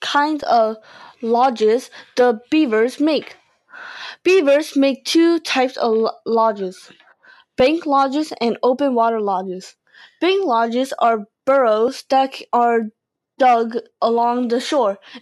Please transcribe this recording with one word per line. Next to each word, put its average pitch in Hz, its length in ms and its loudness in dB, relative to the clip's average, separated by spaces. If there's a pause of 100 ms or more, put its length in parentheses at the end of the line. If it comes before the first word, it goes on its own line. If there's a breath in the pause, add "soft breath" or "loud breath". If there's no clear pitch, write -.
kinds 285 420 -2
of 220 360 0 (440 loud breath)
lodges 233 680 0 (260 loud breath)
the 247 240 2 (100)
beavers 254 480 0
make. 294 380 -2 (880 loud breath)
Beavers 311 500 2
make 269 300 0
two 330 340 2
types 262 380 -2
of 233 160 -2
lo-, 220 180 0 (160)
lodges, 214 640 -2 (640 soft breath)
bank 311 300 2
lodges 277 540 0
and 233 240 -2
open 254 320 0
water 226 240 0
lodges. 190 560 -6 (440 loud breath)
Bank 381 240 0
lodges 233 540 -2
are 226 300 0 (160)
burrows 254 680 2
that 269 240 0
c-, - 180 -16
are 233 360 0 (500)
dug 233 380 2 (260)
along 233 460 0
the 233 100 0
shore 233 400 -2 (240 loud breath)